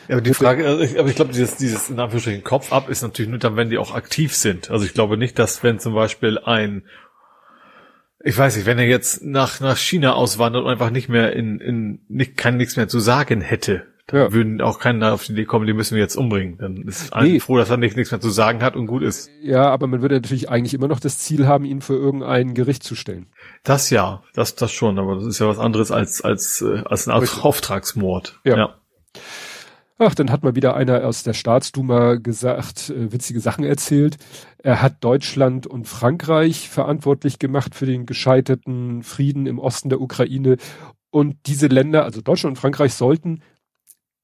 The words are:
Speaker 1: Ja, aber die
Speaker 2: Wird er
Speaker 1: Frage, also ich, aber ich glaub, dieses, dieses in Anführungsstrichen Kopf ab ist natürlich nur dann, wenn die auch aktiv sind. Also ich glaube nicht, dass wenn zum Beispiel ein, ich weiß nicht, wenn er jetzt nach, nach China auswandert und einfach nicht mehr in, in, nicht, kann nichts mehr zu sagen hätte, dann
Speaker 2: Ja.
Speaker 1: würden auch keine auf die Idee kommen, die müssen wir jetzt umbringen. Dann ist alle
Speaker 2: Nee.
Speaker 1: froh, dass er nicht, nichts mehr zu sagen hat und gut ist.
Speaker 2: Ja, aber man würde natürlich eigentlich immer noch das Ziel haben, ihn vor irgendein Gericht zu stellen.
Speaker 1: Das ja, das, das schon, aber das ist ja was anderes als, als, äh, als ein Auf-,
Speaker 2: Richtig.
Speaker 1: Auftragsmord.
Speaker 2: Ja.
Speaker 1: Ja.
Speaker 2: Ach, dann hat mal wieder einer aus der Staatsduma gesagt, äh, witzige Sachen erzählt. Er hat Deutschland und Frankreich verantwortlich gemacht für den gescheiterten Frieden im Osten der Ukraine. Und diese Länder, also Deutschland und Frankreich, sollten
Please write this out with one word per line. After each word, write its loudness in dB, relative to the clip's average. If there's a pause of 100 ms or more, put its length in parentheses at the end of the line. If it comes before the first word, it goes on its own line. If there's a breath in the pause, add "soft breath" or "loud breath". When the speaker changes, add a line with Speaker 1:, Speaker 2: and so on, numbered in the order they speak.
Speaker 1:
Ja, 0
aber 2
die 0
Speaker 2:
Wird 2
er 6
Speaker 1:
Frage, 4
also 2
ich, 0
aber 4
ich -2
glaub, 2
dieses, -2
dieses -4
in -8
Anführungsstrichen -4
Kopf -2
ab 0
ist -6
natürlich -6
nur -6
dann, 0
wenn 0
die 0
auch -6
aktiv -4
sind. -2
Also 0
ich -6
glaube 2
nicht, -2
dass 0
wenn 2
zum -4
Beispiel 0
ein, -2 (1400 soft breath)
ich -2
weiß 4
nicht, -2
wenn 2
er 4
jetzt 2
nach, -2
nach 2
China 2
auswandert 0
und -2
einfach 0
nicht -4
mehr 2
in, -4
in, -4
nicht, -4
kann 0
nichts -2
mehr 0
zu 0
sagen 2
hätte, -2 (180)
dann 2
Speaker 2:
Ja. 4
Speaker 1:
würden 2
auch 0
keine 2
auf -4
die -10
Idee -2
kommen, 0
die 0
müssen -2
wir 4
jetzt -4
umbringen. -2
Dann -10
ist -10
alle 4
Speaker 2:
Nee. 4
Speaker 1:
froh, 0
dass 4
er 2
nicht, 0
nichts -2
mehr -4
zu 0
sagen 2
hat 0
und -4
gut -4
ist. -4 (100)
Speaker 2:
Ja, 2
aber 0
man -2
würde 2
natürlich -4
eigentlich 0
immer -2
noch 0
das -4
Ziel 0
haben, 4
ihn -6
vor -2
irgendein 0
Gericht 0
zu -10
stellen. -12 (380 loud breath)
Speaker 1:
Das 0
ja, 0 (140)
das, -2
das -2
schon, 0
aber -2
das -6
ist -6
ja 2
was 0
anderes 0
als, -2
als, -2
äh, -2
als -2
ein -2
Auf-, 4
Speaker 2:
Richtig. -4
Speaker 1:
Auftragsmord. -2
Speaker 2:
Ja. 4
Speaker 1:
Ja. 0 (1200 loud breath)
Speaker 2:
Ach, 4
dann 2
hat 0
mal 2
wieder 2
einer 2
aus -4
der -2
Staatsduma 2
gesagt, -4
äh, -4
witzige -6
Sachen -2
erzählt. 2 (400 loud breath)
Er 2
hat 2
Deutschland 2
und -10
Frankreich 0
verantwortlich 0
gemacht -2
für -4
den -2
gescheiterten 0
Frieden -2
im -4
Osten -4
der 0
Ukraine. 2 (540 loud breath)
Und 2 (100)
diese 2
Länder, 4
also -8
Deutschland 0
und -12
Frankreich, 2
sollten 0 (840 soft breath)